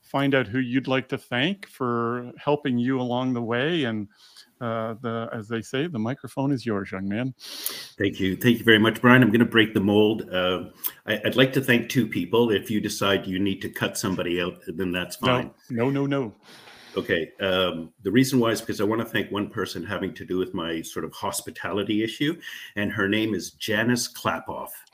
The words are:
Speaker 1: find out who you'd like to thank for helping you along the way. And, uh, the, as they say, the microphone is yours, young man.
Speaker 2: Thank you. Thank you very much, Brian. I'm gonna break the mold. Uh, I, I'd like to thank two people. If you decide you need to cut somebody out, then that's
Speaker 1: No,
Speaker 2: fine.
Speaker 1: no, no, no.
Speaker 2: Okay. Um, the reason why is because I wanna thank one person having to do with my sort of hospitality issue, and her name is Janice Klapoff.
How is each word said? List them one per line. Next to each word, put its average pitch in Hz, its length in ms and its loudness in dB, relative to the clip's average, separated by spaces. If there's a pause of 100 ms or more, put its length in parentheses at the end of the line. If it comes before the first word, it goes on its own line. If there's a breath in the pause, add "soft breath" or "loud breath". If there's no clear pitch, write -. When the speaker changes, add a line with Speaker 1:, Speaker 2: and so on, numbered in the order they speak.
Speaker 1:
find 139 340 0
out 127 120 4
who 120 140 -2
you'd 127 260 0
like 131 220 0
to 131 100 -4
thank 156 480 -2
for 120 720 -2
helping 147 400 0
you 123 220 0
along 123 340 0
the 120 80 -2
way. 131 420 0
And, 107 220 -2 (540 loud breath)
uh, 113 420 -4
the, 113 300 -4
as 113 160 -8
they 117 120 -2
say, 139 280 -4
the 143 100 -4
microphone 127 540 -2
is 117 120 -2
yours, 101 280 -2
young 95 160 -4
man. 123 260 -2 (640 loud breath)
Speaker 2:
Thank 95 220 0
you. 95 160 2
Thank 120 220 4
you - 60 -10
very 110 140 2
much, 110 220 2
Brian. 123 220 8
I'm 107 100 6
gonna 117 120 6
break 110 300 2
the 110 60 2
mold. 104 520 4
Uh, 90 340 0 (400 loud breath)
I, 107 180 -2
I'd 107 120 0
like 131 180 6
to 135 60 2
thank 120 280 2
two 120 180 2
people. 113 460 2
If 95 180 0
you 104 100 2
decide 98 460 0
you 92 140 -2
need 98 220 0
to - 60 -6
cut - 300 -4
somebody 87 420 -2
out, 90 280 -4
then 90 240 -4
that's 90 280 -6
Speaker 1:
No, 123 80 0
Speaker 2:
fine. 117 220 0 (200)
Speaker 1:
no, 123 200 0
no, 139 160 0
no. 135 260 -2 (640 loud breath)
Speaker 2:
Okay. 87 440 0
Um, 90 520 0 (120)
the 95 80 0
reason 131 260 4
why 113 120 4
is 107 100 0
because 101 200 -6
I 104 40 2
wanna 113 200 0
thank 107 280 -2
one 101 180 -2
person 90 340 -6
having 92 300 -4
to 98 100 -14
do 90 140 -2
with 90 160 -2
my 82 280 -4
sort 80 220 -8
of 80 80 -12
hospitality 104 920 -4
issue, 147 360 -4 (360 loud breath)
and 104 160 -2
her 101 160 0
name 107 260 0
is 85 160 -6
Janice 113 600 0
Klapoff. - 580 -6 (260)